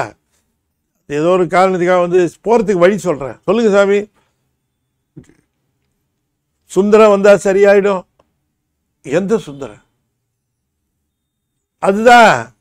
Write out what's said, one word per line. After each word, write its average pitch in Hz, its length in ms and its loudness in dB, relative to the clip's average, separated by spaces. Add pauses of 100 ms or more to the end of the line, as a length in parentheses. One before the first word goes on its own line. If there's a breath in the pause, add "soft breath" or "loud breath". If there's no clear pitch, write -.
(1080)
ஏதோ 151 200 -4
ஒரு 180 180 0
காரணத்துக்காக 180 560 0
வந்து 175 180 -2 (200)
போறதுக்கு 208 420 -2
வழி 202 160 2
சொல்றேன், 139 420 -8
சொல்லுங்க 220 300 -2
சாமி." 202 280 0 (2750)
"சுந்தரம் 208 420 2
வந்தா 196 240 2
சரியாயிடும்." 196 640 0 (1040)
"எந்த 175 320 -4
சுந்தரம்?" 135 460 -14 (2000)
"அதுதான் 220 480 4 (300)